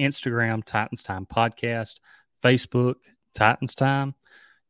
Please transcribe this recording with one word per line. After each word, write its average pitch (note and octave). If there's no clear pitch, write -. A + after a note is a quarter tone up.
Instagram, A#2
Titans A2+
Time F#2+
Podcast, A#2
Facebook, B2
Titans A2+
Time. C#3